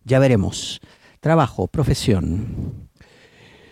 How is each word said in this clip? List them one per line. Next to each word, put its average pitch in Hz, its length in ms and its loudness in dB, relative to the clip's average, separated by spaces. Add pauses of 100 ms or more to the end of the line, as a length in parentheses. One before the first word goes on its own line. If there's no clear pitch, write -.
Ya 131 140 2
veremos. 117 600 0 (400)
Trabajo, 151 480 0
profesión. 107 1200 -2 (840)